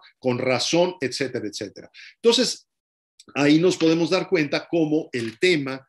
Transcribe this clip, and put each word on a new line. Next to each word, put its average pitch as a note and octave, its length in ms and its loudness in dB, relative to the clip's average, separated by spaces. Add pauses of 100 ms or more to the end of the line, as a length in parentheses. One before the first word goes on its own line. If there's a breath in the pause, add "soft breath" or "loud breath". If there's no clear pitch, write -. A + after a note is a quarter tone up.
(160 soft breath)
con B2 220 -2
razón, E3 600 0
etcétera, B2+ 480 -6
etcétera. - 420 -14 (260 loud breath)
Entonces, - 520 0 (680)
ahí D3 240 4
nos F3+ 180 2
podemos E3 340 2
dar F3 180 -2
cuenta D#3 420 -2
cómo D#3 420 0
el A2+ 280 -8
tema C#3 480 0